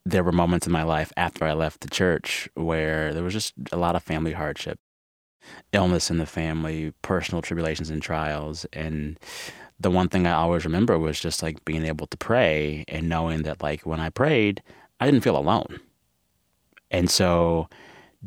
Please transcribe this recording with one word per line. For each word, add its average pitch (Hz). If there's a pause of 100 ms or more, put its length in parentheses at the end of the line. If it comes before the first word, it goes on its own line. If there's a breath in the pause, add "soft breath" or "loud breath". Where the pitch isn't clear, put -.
There 90
were 87
moments 85
in 87
my 80
life 80
after 85
I 78
left 78
the -
church -
where 78
there 82
was 90
just 107 (180)
a 87
lot 87
of 87
family 80
hardship, 76 (920 loud breath)
illness 90
in 85
the 80
family, 80 (100)
personal 87
tribulations 80
and 78
trials. 78
And 78 (600 loud breath)
the 95
one 92
thing 90
I 85
always 82
remember 87
was 78
just, -
like, 80
being 80
able 78
to -
pray 78
and 82
knowing 82
that, 78
like, 78
when 80
I 80
prayed, 117 (380 soft breath)
I 123
didn't 135
feel 90
alone. 82 (1080)
And 87
so 85 (580 loud breath)